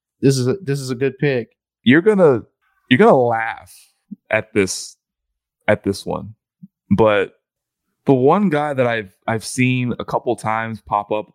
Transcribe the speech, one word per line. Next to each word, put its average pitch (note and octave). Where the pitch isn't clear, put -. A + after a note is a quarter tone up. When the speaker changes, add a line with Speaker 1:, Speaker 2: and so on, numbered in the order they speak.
Speaker 1:
This C3+
is B2
a, B2+
this C#3
is C3
a C3
good C3
pick." C3
Speaker 2:
You're C#3+
gonna, F3+
you're B2+
gonna G3+
laugh A2+
at G#2+
this, -
at G#2+
this G2
one, E2+
but G#2
the C#3
one D#3+
guy D3
that B2+
I've, A2
I've A2+
seen B2+
a G2+
couple B2
times A2
pop G#2
up G#2+